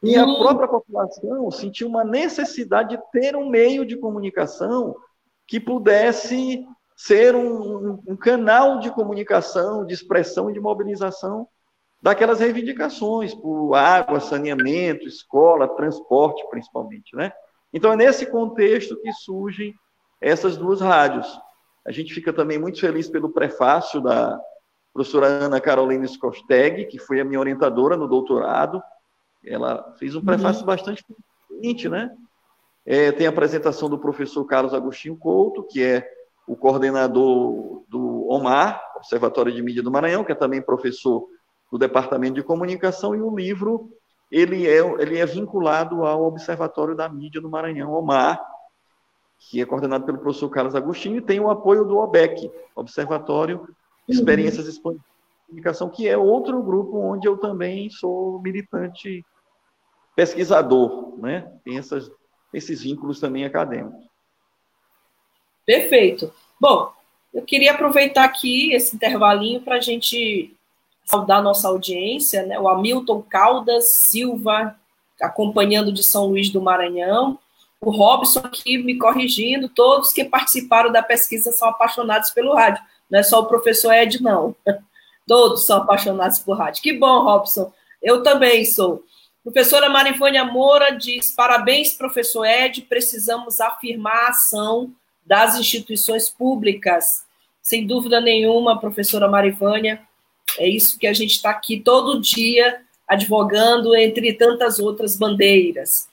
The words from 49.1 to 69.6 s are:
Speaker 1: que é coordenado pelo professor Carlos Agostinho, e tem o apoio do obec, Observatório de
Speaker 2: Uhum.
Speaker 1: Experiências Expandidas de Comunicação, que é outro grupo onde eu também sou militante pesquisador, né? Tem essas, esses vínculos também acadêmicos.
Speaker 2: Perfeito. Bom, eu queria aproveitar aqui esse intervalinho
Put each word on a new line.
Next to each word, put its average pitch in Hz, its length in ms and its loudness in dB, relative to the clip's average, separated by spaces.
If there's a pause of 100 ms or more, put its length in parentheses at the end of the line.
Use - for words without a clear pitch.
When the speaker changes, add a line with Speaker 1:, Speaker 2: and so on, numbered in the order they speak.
Speaker 1:
que - 240 -8
é 123 40 -4
coordenado 135 380 -6
pelo 139 140 -6
professor 143 320 -6
Carlos 131 240 -4
Agostinho, 160 440 -6
e 254 40 -8
tem 202 180 -2
o 208 120 0
apoio 208 340 2
do 196 140 0
obec, 165 520 2 (240)
Observatório 151 840 -6
de - 580 -10
Speaker 2:
Uhum. 247 40 4
Speaker 1:
Experiências 160 460 0
Expandidas 160 400 -12
de - 400 -20
Comunicação, 165 420 -8
que 214 200 -8
é 202 100 2
outro 247 460 0
grupo 196 340 -4
onde 196 300 -4
eu 202 100 0
também 196 540 -8
sou 185 500 -8
militante 185 840 -10 (920)
pesquisador, 160 1040 0
né? 151 340 -10 (100)
Tem 127 140 -12
essas, 139 340 -10 (400)
esses 151 300 -12
vínculos 139 380 -10
também 135 260 -6
acadêmicos. 135 640 -8 (1500)
Speaker 2:
Perfeito. 220 720 2 (260)
Bom, 254 320 4 (400)
eu 240 120 -8
queria 277 300 4
aproveitar 277 500 2
aqui 262 500 0
esse 247 220 0
intervalinho 214 640 0